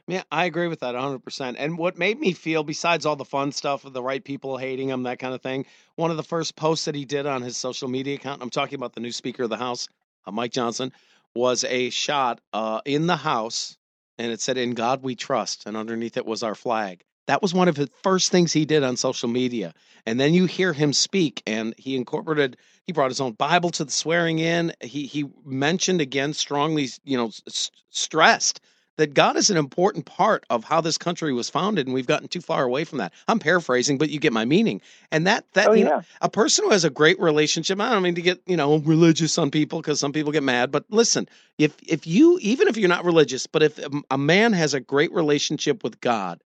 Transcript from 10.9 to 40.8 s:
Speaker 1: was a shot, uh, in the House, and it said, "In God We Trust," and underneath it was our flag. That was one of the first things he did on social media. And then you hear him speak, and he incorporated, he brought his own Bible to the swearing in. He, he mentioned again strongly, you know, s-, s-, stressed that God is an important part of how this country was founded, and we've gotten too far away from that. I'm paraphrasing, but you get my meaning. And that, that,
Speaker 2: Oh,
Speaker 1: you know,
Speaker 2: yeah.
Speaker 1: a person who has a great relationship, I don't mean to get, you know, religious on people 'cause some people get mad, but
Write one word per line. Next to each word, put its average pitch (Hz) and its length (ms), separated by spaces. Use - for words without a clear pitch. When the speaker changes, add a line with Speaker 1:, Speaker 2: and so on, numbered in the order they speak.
Speaker 1:
was 123 300
a 123 260
shot, 131 500
uh, 110 320
in 147 220
the 175 100
House, 131 600
and 117 120
it 110 100
said, 127 160
"In 123 180
God 123 280
We 131 140
Trust," - 500
and 104 100
underneath 113 400
it 123 100
was 107 160
our 107 120
flag. 107 480
That - 160
was 175 120
one 180 140
of 165 60
the 139 140
first 190 280
things 175 220
he 156 140
did 147 180
on 127 120
social 127 340
media. 117 420
And 113 140
then 147 140
you 185 100
hear 180 300
him 143 180
speak, - 540
and 110 320
he 135 180
incorporated, 139 600
he 185 60
brought 139 180
his 120 120
own 127 100
Bible 170 380
to 165 140
the 127 60
swearing 165 480
in. 170 440
He, 131 240
he 143 180
mentioned 156 580
again 135 320
strongly, 143 560
you 135 140
know, 117 120
s-, - 200
s-, - 220
stressed - 720
that 151 160
God 196 220
is 226 120
an 208 80
important 165 480
part 196 460
of 117 140
how 160 180
this 156 160
country 160 340
was 120 160
founded, 175 380
and 131 80
we've 131 120
gotten 143 220
too 175 140
far 160 200
away 131 220
from 151 140
that. 92 160
I'm 190 120
paraphrasing, 143 580
but 147 140
you 143 100
get 131 140
my 110 100
meaning. 147 380
And 160 160
that, 226 280
that, 208 140
Speaker 2:
Oh, 208 40
Speaker 1:
you 220 120
know, 277 120
Speaker 2:
yeah. 202 60
Speaker 1:
a 170 80
person 311 380
who 381 60
has 185 120
a 160 60
great 156 280
relationship, 165 640
I 233 100
don't 208 120
mean 180 140
to 175 60
get, 180 240
you 185 120
know, 147 180
religious 160 640
on 156 120
people 156 300
'cause 147 180
some 143 140
people 147 180
get 151 120
mad, 127 280
but 143 200